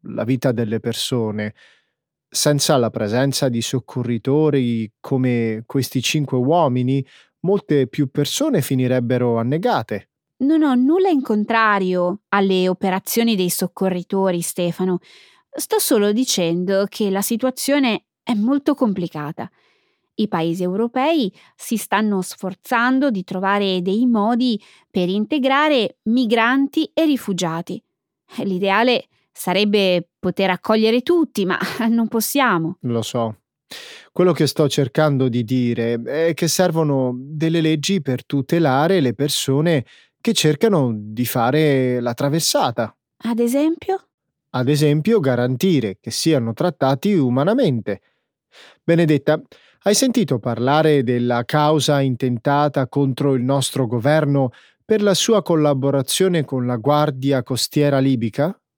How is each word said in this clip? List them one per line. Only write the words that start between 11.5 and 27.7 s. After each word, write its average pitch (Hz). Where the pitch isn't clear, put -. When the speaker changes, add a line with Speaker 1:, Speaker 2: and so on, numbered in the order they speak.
Speaker 2:
alle 190
operazioni 196
dei 180
soccorritori, 180
Stefano. 180
Sto -
solo 208
dicendo 190
che 208
la 190
situazione 254
è 247
molto 269
complicata. 175
I 214
paesi 170
europei 240
si -
stanno 208
sforzando 240
di 190
trovare 190
dei 196
modi 233
per 180
integrare 262
migranti 247
e 320
rifugiati. 185